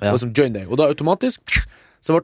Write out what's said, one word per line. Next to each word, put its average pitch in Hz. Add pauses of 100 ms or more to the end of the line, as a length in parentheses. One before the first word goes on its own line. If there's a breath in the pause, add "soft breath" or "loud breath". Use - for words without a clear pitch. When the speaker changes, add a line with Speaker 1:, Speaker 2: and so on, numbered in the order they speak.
Speaker 1:
Ja. 101
Speaker 2:
og 120
som 117
join 131
deg. 95
Og 123
da 151
automatisk, 170 (600 soft breath)
så -
ble 170